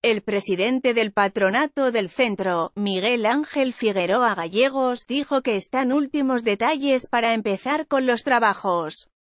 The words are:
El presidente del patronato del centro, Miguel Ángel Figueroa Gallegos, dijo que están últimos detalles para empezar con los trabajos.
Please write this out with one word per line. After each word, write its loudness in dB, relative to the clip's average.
El 2
presidente 0
del 0
patronato 0
del -2
centro, 0
Miguel 0
Ángel 0
Figueroa 0
Gallegos, 0
dijo -2
que 0
están -2
últimos 0
detalles 0
para 0
empezar -2
con 0
los 0
trabajos. 0